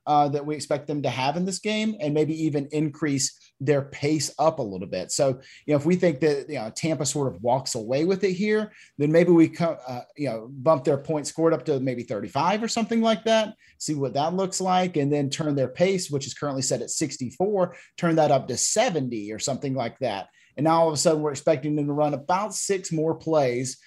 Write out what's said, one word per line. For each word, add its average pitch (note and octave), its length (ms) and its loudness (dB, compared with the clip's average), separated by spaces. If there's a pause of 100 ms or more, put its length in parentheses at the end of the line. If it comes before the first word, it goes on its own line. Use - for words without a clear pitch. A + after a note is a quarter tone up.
uh, D3 200 4
that C#3+ 180 -4
we D3+ 100 -4
expect C#3+ 320 -4
them D3 160 -4
to C3+ 60 0
have C3+ 280 -2
in F3+ 80 -2
this F#3+ 140 -6
game, G#3+ 420 -2
and D3 120 -2
maybe D#3 320 0
even C#3+ 260 -2
increase D3+ 680 -2 (260)
their C#3 200 2
pace C#3+ 560 -2
up D#3 180 2
a C3+ 60 -4
little F#2+ 240 -8
bit. F#2 240 -6
So, C3+ 280 0 (260)
you D3+ 80 2
know, - 20 4
if C3+ 100 0
we F3 100 4
think E3+ 260 2
that, C#3+ 280 0
you D3 60 -8
know, A2+ 200 -8
Tampa D#3 300 -2
sort C3+ 260 -2
of F2+ 120 -14
walks B2+ 320 0
away B2+ 300 -2
with F#3+ 180 0
it G3 80 2
here, G#3+ 400 0 (260)
then D3 140 2
maybe E3+ 200 6
we E3 180 8
co-, E3 280 -2 (100)
uh, B2 140 -8 (160)
you C#3+ 120 -2
know, A2+ 200 -8
bump C#3 340 2
their D3 140 2
points D3 320 -4
scored E3 240 2
up D#3 120 -4
to C#3+ 140 0
maybe B2+ 220 -4
thirty-five C#3 600 -2
or A3+ 40 -4
something A3+ 340 0
like A3 240 2
that, A3 280 2 (240)
see - 160 -6
what C#3 220 -2
that D#3 180 0
looks F#3 280 -2
like, F#3 360 2
and C#3+ 160 2
then C#3+ 160 0
turn D3+ 240 -2
their C3+ 140 0
pace, F3+ 420 0
which C#3 160 -4
is - 80 -10
currently C3+ 300 -4
set - 180 -2
at A2 80 -8
sixty-four, F3+ 840 -2 (220)
turn E3 180 2
that D3+ 160 4
up C3+ 160 2
to A#2+ 100 -4
seventy B2+ 760 0
or G#2+ 60 -8
something C3 380 -4
like A#2 240 -6
that. G2+ 300 -4 (280)
And C#3 60 -2
now E3 160 6
all E3 80 6
of D#3 80 0
a - 20 -4
sudden D#3 240 2
we're D3+ 100 -2
expecting D3+ 440 0
them D3 100 0
to C#3+ 80 -2
run D3 220 2
about F#3+ 400 -2
six F#3+ 360 -4
more D#3+ 220 0
plays, C3+ 720 0